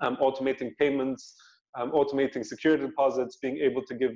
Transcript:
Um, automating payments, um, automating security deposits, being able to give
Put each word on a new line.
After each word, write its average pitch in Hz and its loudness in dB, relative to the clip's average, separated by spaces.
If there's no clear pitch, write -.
Um, 127 -2
automating 135 0
payments, 135 0
um, 123 -4
automating 139 0
security 139 0
deposits, 131 0
being 135 -6
able 131 0
to 127 -10
give 120 0